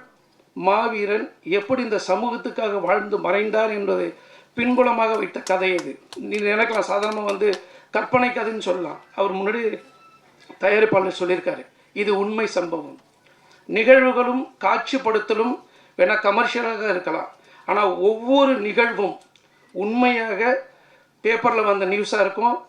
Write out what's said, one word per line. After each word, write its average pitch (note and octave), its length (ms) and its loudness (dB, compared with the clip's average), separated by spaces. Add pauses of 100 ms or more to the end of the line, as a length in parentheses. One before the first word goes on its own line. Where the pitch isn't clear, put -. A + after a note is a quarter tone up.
(540)
மாவீரன் G#3 800 0 (100)
எப்படி G3+ 400 -2
இந்த G#3 240 -2
சமூகத்துக்காக G#3+ 760 -2
வாழ்ந்து G3+ 380 0
மறைந்தார் G#3 500 0
என்பதை F#3+ 440 -2 (400)
பின்புலமாக A#3 600 2
வைத்த F#3+ 240 -4
கதை F#3 340 0
இது. D3+ 260 -6 (160)
நீ G3+ 220 -6
நினைக்கலாம், G#3+ 500 0
சாதாரணமா G#3 360 -2
வந்து G3+ 380 -2 (300)
கற்பனை B3 380 0
கதைன்னு A3 300 -4
சொல்லலாம். F3+ 400 -4 (160)
அவர் G3 180 0
முன்னாடி G#3+ 480 -2 (800)
தயாரிப்பாளர் G3 580 4
சொல்லியிருக்காரு, F3 460 -2 (280)
இது G3+ 240 0
உண்மை G#3+ 300 -2
சம்பவம். D#3+ 520 -6 (680)
நிகழ்வுகளும் B3 840 4 (140)
காட்சிப்படுத்தலும் A3+ 1000 0 (380)
வேணா G#3+ 220 4
கமர்ஷியலாக A3 720 0
இருக்கலாம், F3+ 380 -4 (380)
ஆனா F#3+ 300 2
ஒவ்வொரு A#3 640 4
நிகழ்வும் G3+ 600 -2 (540)
உண்மையாக A3+ 1000 0 (520)
பேப்பர்ல A3+ 400 0
வந்த G3+ 220 0
நியூஸா G3+ 340 -2
இருக்கும், G#3 380 0 (120)